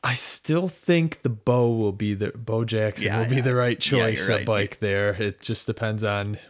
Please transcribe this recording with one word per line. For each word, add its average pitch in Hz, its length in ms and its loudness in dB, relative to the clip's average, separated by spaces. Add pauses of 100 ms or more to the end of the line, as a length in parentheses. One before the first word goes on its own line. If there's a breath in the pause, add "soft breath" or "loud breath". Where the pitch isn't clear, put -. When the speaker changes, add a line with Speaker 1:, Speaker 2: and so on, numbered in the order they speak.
Speaker 1:
I 123 100 0
still 165 540 0
think 165 540 2
the 135 60 0
Bo 120 440 2
will 110 180 2
be 104 240 -2
the, 101 160 -2
Bo 113 340 -2
Jackson 107 420 -2
Speaker 2:
Yeah, 90 120 0
Speaker 1:
will 113 100 0
be 127 80 2
Speaker 2:
yeah. 127 60 2
Speaker 1:
the 127 140 2
right 123 340 0
Speaker 2:
Yeah, 139 80 4
you're 113 120 2
Speaker 1:
choice 110 180 0
of 104 80 2
Speaker 2:
right. - 100 -2
Speaker 1:
bike 104 320 0
there. 101 420 0
It 104 200 -4
just - 260 -6
depends 110 380 -2
on, 101 340 -2 (120)